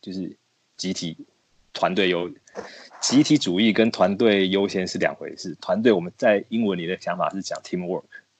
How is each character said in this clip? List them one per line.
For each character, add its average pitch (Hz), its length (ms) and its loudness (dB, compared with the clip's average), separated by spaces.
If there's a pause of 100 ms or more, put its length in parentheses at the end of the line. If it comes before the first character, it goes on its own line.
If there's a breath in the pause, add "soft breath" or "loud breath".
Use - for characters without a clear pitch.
就 95 100 -14
是 92 240 -8 (420)
集 95 140 -6
体 - 240 -8 (560)
团 87 220 -2
队 95 160 2
优-， 87 180 0 (720 loud breath)
集 131 220 4
体 151 160 4
主 95 220 0
义 113 120 6
跟 110 200 4
团 95 260 2
队 101 320 4
优 98 180 2
先 92 200 -4
是 - 100 -8
两 78 160 -2
回 76 220 -12
事。 85 260 -12
团 92 180 -2
队 117 120 6
我 95 80 4
们 87 180 -6
在 104 320 2
英 113 160 -2
文 98 100 0
里 85 120 -6
的 90 120 -6
想 87 160 -6
法 85 140 -2
是 98 100 -6
讲 - 240 -8
teamwork。 90 400 -6 (360 loud breath)